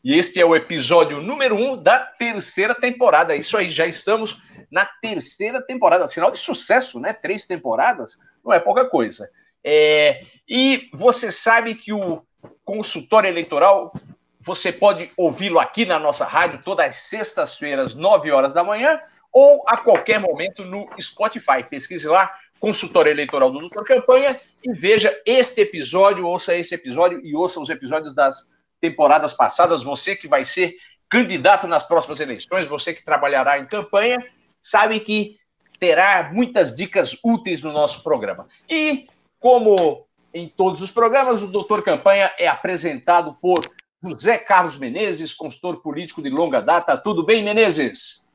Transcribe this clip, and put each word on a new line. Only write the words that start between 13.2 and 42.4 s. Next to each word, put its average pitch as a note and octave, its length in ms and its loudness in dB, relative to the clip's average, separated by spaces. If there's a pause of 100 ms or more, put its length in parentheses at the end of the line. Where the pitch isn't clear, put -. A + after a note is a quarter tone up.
Eleitoral, E3+ 640 2 (480)
você F3+ 320 -6
pode F#3 460 0
ouvi-lo E3+ 400 -2
aqui G3+ 260 -2
na F3 140 0
nossa D3 260 -2
rádio D#3+ 400 -2
todas F3 220 -2
as C3 80 -8
sextas-feiras, D3 1000 -6
nove D#3 360 2
horas C3+ 240 2
da E3+ 100 2
manhã, A#3+ 340 0 (320)
ou C#4 360 8
a A3+ 100 2
qualquer G#3+ 420 2
momento F#3 460 -6
no F#3+ 240 -12 (100)
Spotify. F3+ 680 -4
Pesquise D3+ 380 -12
lá, F#3 260 4 (280)
Consultório F3+ 520 2
Eleitoral C3+ 400 0
do C#3+ 80 -10
Doutor G#3 240 -12
Campanha, C4 520 4 (280)
e B3 80 -8
veja G3+ 520 2
este A#3+ 360 2
episódio, F#3 680 2
ouça F3 300 -2
esse F3 180 -6
episódio E3+ 500 0
e D3+ 80 -10
ouça F3 280 -2
os D#3 100 -12
episódios C#3+ 460 -6
das C#3 340 0 (300)
temporadas D#3 520 2
passadas. D3+ 520 2
Você C#3+ 320 -4
que F3 100 -18
vai C#3 180 0
ser F3 300 -2 (340)
candidato F#3+ 600 2
nas D#3+ 160 0
próximas D#3 340 0
eleições, D3 480 -6
você D3 260 -8
que - 120 -14
trabalhará C#3 560 2
em C3+ 60 -14
campanha, G#3+ 520 -2 (420)
sabe A3 380 2
que G#3 380 -4 (420)
terá F3 540 2
muitas G3 420 0
dicas F#3 500 -4
úteis G3 380 -2
no D3+ 100 -8
nosso D3 300 -2
programa. A#2 460 -4 (200)
E, D#4 380 -2 (320)
como G#3 680 2 (300)
em E3+ 140 -12
todos F#3 340 -2
os F#3+ 80 -10
programas, A#3 520 2
o G3+ 40 -10
Doutor G3+ 380 -2
Campanha G3 520 2
é E3+ 120 0